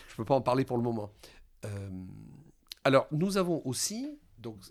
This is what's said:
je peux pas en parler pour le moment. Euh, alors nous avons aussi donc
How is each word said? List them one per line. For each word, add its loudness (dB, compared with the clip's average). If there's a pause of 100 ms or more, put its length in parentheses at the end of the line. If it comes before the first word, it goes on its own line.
je -18
peux -4
pas 4
en 4
parler 4
pour 0
le 2
moment. -2 (540)
Euh, -6 (920)
alors 6
nous 2
avons 2
aussi -4 (180)
donc -12 (120)